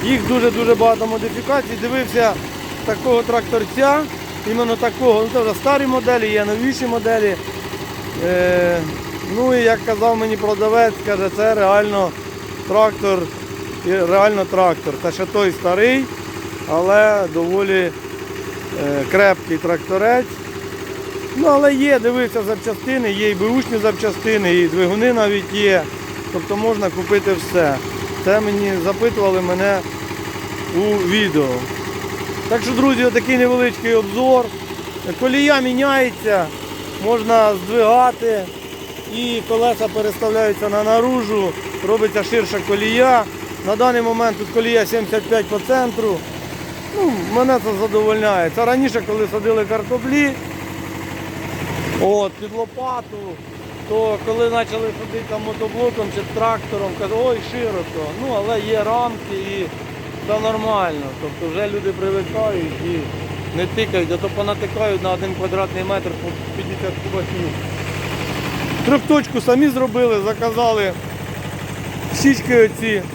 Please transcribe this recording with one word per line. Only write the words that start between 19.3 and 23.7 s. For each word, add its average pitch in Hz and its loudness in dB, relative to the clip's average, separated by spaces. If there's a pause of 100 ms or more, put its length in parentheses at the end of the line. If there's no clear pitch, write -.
тракторець. 190 2 (1080)
Ну, 277 2
але 285 6
є, 269 4
дивився 233 0
запчастини, 220 -2
є 208 2
і 208 0
беушні 226 0